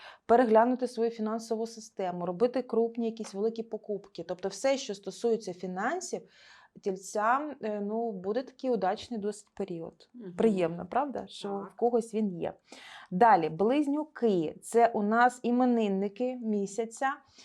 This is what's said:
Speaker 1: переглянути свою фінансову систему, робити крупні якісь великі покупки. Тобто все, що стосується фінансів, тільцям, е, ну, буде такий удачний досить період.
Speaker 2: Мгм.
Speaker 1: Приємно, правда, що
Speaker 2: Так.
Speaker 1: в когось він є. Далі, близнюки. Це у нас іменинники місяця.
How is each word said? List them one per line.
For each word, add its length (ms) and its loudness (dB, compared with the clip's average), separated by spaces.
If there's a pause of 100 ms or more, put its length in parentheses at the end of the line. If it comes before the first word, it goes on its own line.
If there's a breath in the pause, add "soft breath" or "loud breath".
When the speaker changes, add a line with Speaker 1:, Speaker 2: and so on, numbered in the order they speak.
(260 soft breath)
Speaker 1:
переглянути 640 6
свою 220 -2
фінансову 580 -4
систему, 580 -6
робити 360 0
крупні 440 -2
якісь 280 -6
великі 300 -4
покупки. 640 -10
Тобто 220 -6
все, 280 0
що 180 -8
стосується 580 -4
фінансів, 680 -6 (600 soft breath)
тільцям, 840 -2
е, 180 -4
ну, 300 -4
буде 320 -4
такий 260 -8
удачний 500 -2
досить 360 -8
період. 580 -10
Speaker 2:
Мгм. 240 -14
Speaker 1:
Приємно, 520 2
правда, 380 -2
що 220 -10
Speaker 2:
Так. 220 -6
Speaker 1:
в 40 -20
когось 380 0
він 160 0
є. 240 -4 (580 soft breath)
Далі, 380 6
близнюки. 1120 2
Це 260 4
у 160 -2
нас 400 4
іменинники 920 2
місяця. 800 -2 (300 soft breath)